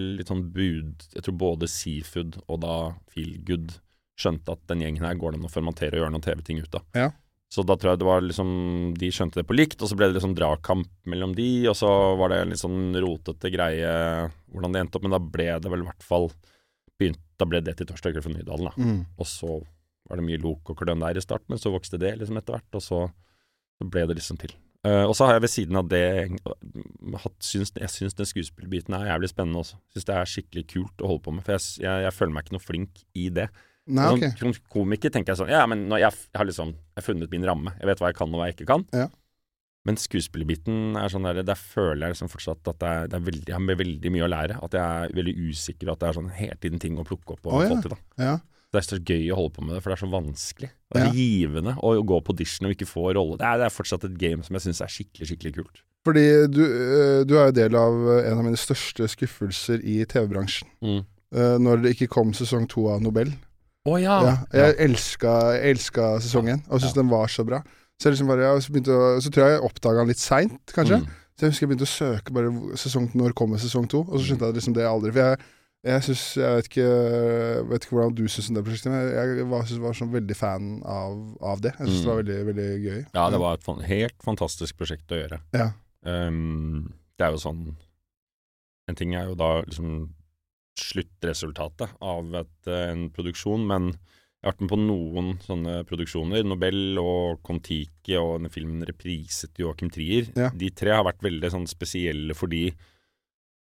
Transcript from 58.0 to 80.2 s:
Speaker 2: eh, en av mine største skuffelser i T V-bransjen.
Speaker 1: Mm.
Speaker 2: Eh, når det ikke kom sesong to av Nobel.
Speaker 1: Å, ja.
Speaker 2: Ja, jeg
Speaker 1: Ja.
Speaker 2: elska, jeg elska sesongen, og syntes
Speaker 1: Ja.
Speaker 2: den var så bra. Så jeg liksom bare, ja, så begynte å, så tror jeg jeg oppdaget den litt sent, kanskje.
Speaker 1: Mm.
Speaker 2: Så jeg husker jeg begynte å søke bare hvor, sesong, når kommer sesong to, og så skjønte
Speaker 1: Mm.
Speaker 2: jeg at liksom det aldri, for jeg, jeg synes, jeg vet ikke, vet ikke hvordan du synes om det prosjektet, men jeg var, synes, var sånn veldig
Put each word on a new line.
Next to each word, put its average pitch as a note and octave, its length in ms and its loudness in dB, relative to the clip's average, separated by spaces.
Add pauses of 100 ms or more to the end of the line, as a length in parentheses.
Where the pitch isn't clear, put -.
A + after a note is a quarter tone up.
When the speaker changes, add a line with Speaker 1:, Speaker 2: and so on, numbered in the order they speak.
Speaker 2:
eh, A#2 160 4
en A#2 80 2
av A#2 80 2
mine A#2 100 2
største - 540 -2
skuffelser G#2+ 720 -2
i G#2+ 240 0
T A#2 160 2
V-bransjen. G2 480 -2 (100)
Speaker 1:
Mm. G2+ 220 -2 (320)
Speaker 2:
Eh, A#2+ 240 6
når A#2+ 240 6
det A#2+ 140 4
ikke B2 180 0
kom A2 180 4
sesong A#2 380 -2
to A2 160 0
av G#2 160 0
Nobel. A2+ 320 0 (500)
Speaker 1:
Å, E3 140 2
ja. F#3+ 240 4
Speaker 2:
Ja, B2+ 120 6 (200)
jeg C#3+ 240 8
Speaker 1:
Ja. D#3 80 2
Speaker 2:
elska, A#2+ 440 2 (280)
jeg C#3 160 6
elska A2+ 340 0 (140)
sesongen, A#2+ 480 2
og C3 80 4
syntes B2+ 160 2
Speaker 1:
Ja. C3+ 80 4
Speaker 2:
den B2+ 80 4
var A2 160 4
så A2+ 180 -2
bra. B2+ 160 -2 (400)
Så D#3 80 4
jeg C#3+ 80 4
liksom C#3 100 2
bare, B2+ 140 4
ja, C3+ 180 6
så C3+ 140 -4
begynte C3 160 2
å, B2+ 320 6
så C#3 80 -2
tror C#3+ 160 6
jeg D3 80 10
jeg D3+ 160 2
oppdaget A#2 320 4
den A#2 60 4
litt A#2+ 100 2
sent, C3+ 560 2
kanskje. E3+ 240 6
Speaker 1:
Mm. B3+ 120 0 (280)
Speaker 2:
Så - 80 -8
jeg D#3 60 6
husker D3 100 -2
jeg D3 80 2
begynte C3+ 160 0
å - 80 -2
søke B2+ 400 -2
bare A#2+ 160 2
hvor, A2+ 240 -6
sesong, B2 400 -2
når B2 240 2
kommer A2 240 0
sesong A#2+ 260 0
to, C#3 140 0
og E3+ 160 -2
så C3 80 0
skjønte C3 160 0
Speaker 1:
Mm. A2+ 60 0
Speaker 2:
jeg - 20 0
at A2+ 80 0
liksom A#2 160 0
det A#2 140 2
aldri, A2 260 0
for C3 80 6
jeg, C3 160 4 (460)
jeg C3 180 2
synes, C3 220 -2 (120)
jeg B2 200 2
vet A#2 140 2
ikke, B2 200 2 (800)
vet A#2 160 0
ikke B2 100 -2
hvordan A#2 200 4
du A2+ 120 0
synes G#2 220 -6
om A#2 60 -2
det G#2 100 0
prosjektet, A2+ 260 -4
men B2+ 220 -2
jeg B2 340 0
var, B2 160 0
synes, A#2 160 -6
var A#2 140 -4
sånn A#2 180 -6
veldig G#2 240 -2